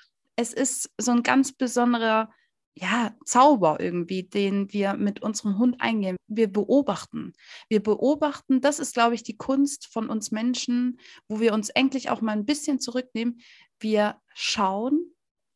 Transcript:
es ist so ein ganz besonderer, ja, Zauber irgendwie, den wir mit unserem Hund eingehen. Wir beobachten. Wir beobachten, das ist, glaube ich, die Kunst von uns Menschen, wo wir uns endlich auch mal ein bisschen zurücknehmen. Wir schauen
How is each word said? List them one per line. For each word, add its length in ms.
es 160
ist 460
so 120
ein 140
ganz 280
besonderer, 800
ja, 400
Zauber 540
irgendwie, 420
den 500
wir 220
mit 280
unserem 360
Hund 220
eingehen. 360
Wir 240
beobachten. 800
Wir 140
beobachten, 800
das 180
ist, 160
glaube 220
ich, 80
die 120
Kunst 560
von 160
uns 220
Menschen, 680
wo 120
wir 120
uns 160
endlich 420
auch 120
mal 100
ein 140
bisschen 340
zurücknehmen. 600
Wir 400
schauen 800